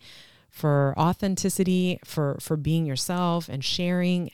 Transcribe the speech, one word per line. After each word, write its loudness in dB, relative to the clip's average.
for 2
authenticity, 0
for, -2
for -2
being 0
yourself -2
and -6
sharing 0